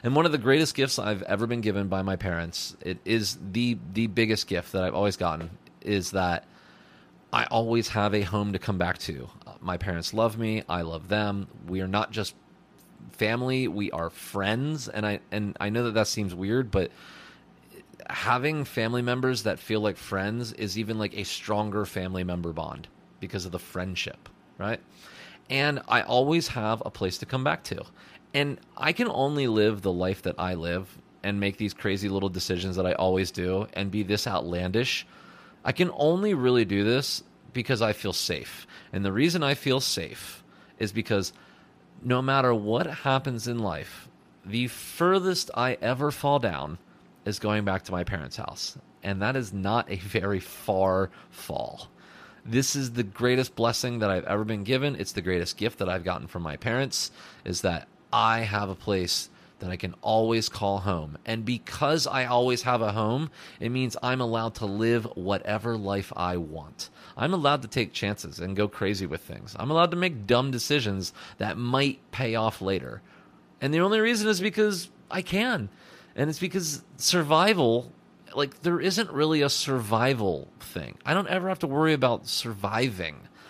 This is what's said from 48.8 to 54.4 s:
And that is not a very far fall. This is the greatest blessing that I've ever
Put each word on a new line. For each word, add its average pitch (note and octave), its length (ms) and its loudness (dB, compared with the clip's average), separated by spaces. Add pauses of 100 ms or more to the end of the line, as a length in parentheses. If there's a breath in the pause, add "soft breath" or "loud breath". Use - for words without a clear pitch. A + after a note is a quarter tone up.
And G2 200 -2
that B2+ 160 0
is G#2+ 160 -4
not G2 360 0
a G2 60 -4
very F#2+ 460 -2
far F#2+ 680 2 (200 loud breath)
fall. - 580 -8 (580 loud breath)
This B2+ 320 2
is C3 160 -2
the A#2 100 0
greatest B2 540 2
blessing A#2 420 0
that G#2+ 100 2
I've F#2 140 2
ever G#2 220 0